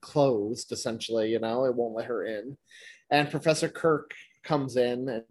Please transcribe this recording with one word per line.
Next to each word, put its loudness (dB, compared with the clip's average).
closed, 2
essentially, -2
you 2
know, 0
it 2
won't -2
let -4
her -4
in. -8
And 4
Professor 0
Kirk 0
comes 0
in 0
and -6